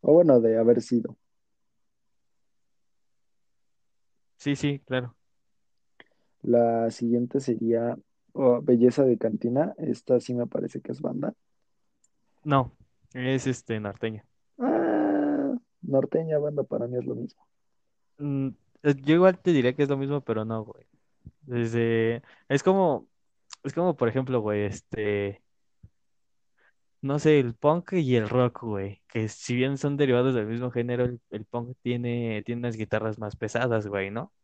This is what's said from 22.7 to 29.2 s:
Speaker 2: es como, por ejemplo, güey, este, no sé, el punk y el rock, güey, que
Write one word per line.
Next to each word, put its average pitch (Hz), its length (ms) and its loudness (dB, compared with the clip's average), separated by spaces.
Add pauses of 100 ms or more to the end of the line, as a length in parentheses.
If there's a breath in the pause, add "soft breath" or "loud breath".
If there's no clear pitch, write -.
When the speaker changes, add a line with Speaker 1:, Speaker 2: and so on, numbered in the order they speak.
Speaker 2:
es 139 100 -6
como, 170 240 0
por 117 120 0
ejemplo, 127 320 0
güey, 104 240 -2
este, 101 800 -4 (1600)
no 139 160 -2
sé, 151 220 6
el 120 140 -2
punk 165 400 0
y 135 220 2
el 110 120 2
rock, 123 340 0
güey, 101 460 -6
que 110 200 -4